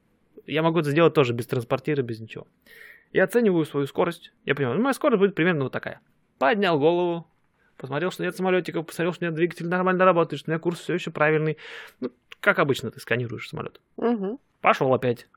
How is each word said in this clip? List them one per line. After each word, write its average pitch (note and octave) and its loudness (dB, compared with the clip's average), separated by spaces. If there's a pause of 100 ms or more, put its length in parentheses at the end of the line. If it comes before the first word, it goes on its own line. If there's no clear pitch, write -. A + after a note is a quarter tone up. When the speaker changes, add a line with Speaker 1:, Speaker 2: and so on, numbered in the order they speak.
(480)
Speaker 1:
Я D#3 -2
могу E3 2
это D3 -2
сделать D#3 4
тоже B2 2
без A#2 -4
транспортира, C3+ -2
без A#2+ -8
ничего. - -16 (640)
И - 0
оцениваю F#3 2
свою C#3+ -2
скорость. - -4 (120)
Я C3+ 4
понимаю, C3+ 0
ну, A3 0
моя C4+ 0
скорость A#3+ 2
будет G3 2
примерно D#3+ 2
вот - -6
такая. - -10 (380)
Поднял G3 4
голову, E3+ 2 (500)
посмотрел, D3 -4
что E3+ -8
нет F3+ -4
самолётиков, F3+ 0
посмотрел, E3+ -2
что F3 -6
у - -2
меня D#3+ -4
двигатель E3 -2
нормально F#3 2
работает, E3+ 2
что - -8
у D#3 0
меня E3 -2
курс E3+ -4
всё - -4
ещё F3 -6
правильный. D#3 0 (420)
Ну, - -6 (280)
как - 2
обычно C3+ 0
ты - -20
сканируешь A#2+ -6
самолёт. - -12 (180)
Speaker 2:
Мгм. A3+ -2 (220)
Speaker 1:
Пошёл C3+ 2
опять. A#2+ -2